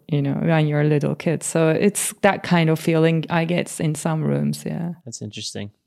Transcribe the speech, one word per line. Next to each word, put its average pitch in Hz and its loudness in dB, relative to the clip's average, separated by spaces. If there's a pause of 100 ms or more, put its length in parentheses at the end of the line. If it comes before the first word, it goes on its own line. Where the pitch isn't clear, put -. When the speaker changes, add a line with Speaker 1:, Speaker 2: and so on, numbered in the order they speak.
Speaker 1:
you 147 2
know, 139 0
when 160 2
you're 147 0
a 147 4 (100)
little 139 0
kid. 151 -2
So 160 2
it's - 0
that 196 2
kind 165 4
of 160 2
feeling 160 2
I 165 0
get 170 -4
in 156 0
some 160 -2
rooms, 143 -2
yeah. 170 -6 (120)
Speaker 2:
That's 117 -14
interesting. 107 -12 (160)